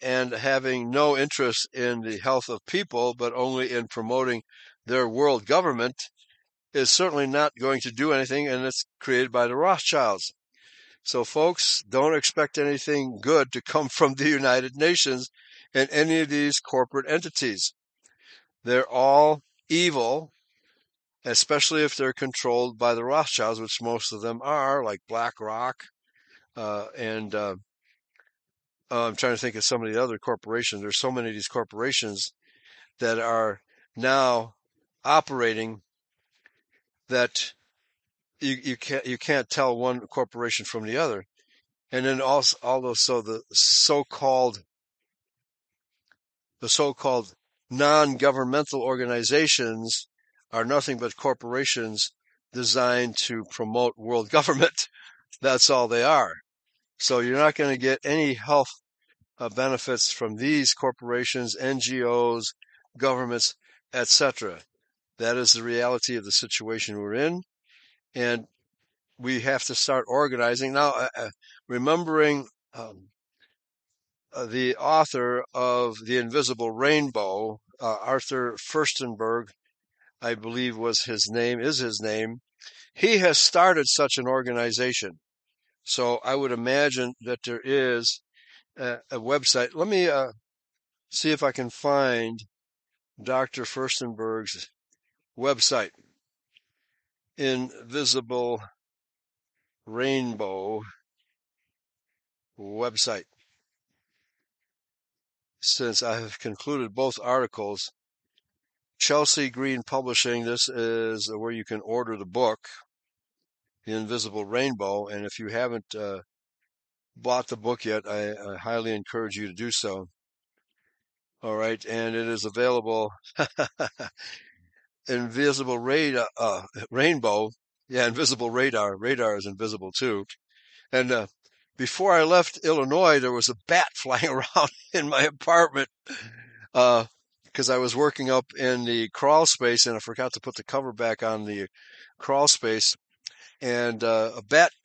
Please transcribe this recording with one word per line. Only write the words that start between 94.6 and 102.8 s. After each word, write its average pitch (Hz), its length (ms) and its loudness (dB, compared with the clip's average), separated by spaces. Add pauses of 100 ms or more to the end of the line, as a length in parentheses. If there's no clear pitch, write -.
website. 123 520 0 (1500)
Invisible 123 1300 -2 (1200)
Rainbow 110 960 -4 (1800)
website. 107 680 -4 (2250)